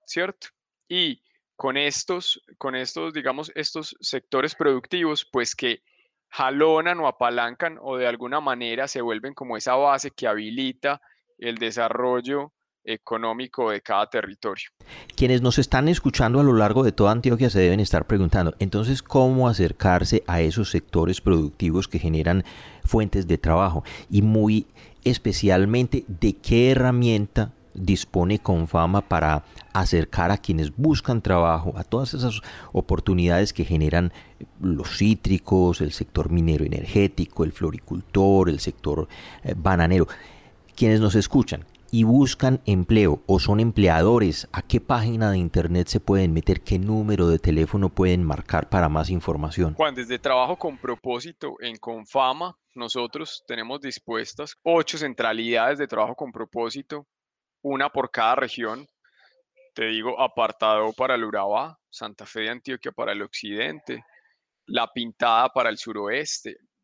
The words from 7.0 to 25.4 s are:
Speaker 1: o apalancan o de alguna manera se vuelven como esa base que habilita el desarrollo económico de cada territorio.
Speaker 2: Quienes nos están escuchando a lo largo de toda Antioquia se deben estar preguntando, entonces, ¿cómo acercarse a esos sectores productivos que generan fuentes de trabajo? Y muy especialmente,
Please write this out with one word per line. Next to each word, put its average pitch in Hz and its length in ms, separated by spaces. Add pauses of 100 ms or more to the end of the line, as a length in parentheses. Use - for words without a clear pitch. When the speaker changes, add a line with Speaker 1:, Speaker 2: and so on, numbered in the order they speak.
Speaker 1:
o 156 60
apalancan 120 760
o 131 160
de 127 80
alguna 123 340
manera 127 480
se 131 140
vuelven 117 320
como 123 240
esa 127 160
base 139 360
que - 160
habilita 123 760 (340)
el 117 220
desarrollo 120 960 (300)
económico 113 840
de 101 100
cada 104 280
territorio. 101 640 (440)
Speaker 2:
Quienes 127 260
nos 123 180
están 135 280
escuchando 139 540
a - 20
lo 139 120
largo 107 280
de 120 80
toda 101 220
Antioquia 120 360
se 98 120
deben 92 180
estar 90 300
preguntando, 90 500
entonces, 107 440
¿cómo 131 440
acercarse 92 800
a 87 140
esos 82 300
sectores 87 500
productivos 85 640
que - 140
generan 85 440 (400)
fuentes 101 440
de 85 100
trabajo? 85 460 (260)
Y 101 120
muy 110 440 (380)
especialmente, 110 1040